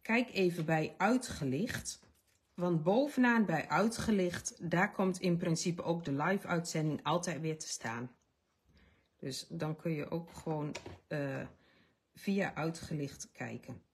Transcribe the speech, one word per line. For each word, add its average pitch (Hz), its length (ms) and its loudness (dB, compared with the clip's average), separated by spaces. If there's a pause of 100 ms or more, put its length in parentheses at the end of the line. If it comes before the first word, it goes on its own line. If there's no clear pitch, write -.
kijk 240 260 2
even 175 360 2
bij 156 320 2
Uitgelicht. 190 1040 0 (540)
Want 175 280 2
bovenaan 240 640 4
bij 165 240 0
Uitgelicht, 185 1000 0
daar 185 220 4
komt 190 280 0
in 175 160 4
principe 170 460 0
ook 170 220 0
de 143 80 -2
live 165 340 0
uitzending 160 580 0
altijd 160 360 0
weer 156 180 -4
te - 100 -10
staan. 120 480 -6 (1000)
Dus - 320 -10
dan 156 280 -4
kun 170 140 -4
je 147 200 -4
ook 170 200 -6
gewoon, 151 440 -4 (320)
eh, 139 400 -4 (680)
via 196 400 0
Uitgelicht 151 800 -4
kijken. 120 500 -10 (120)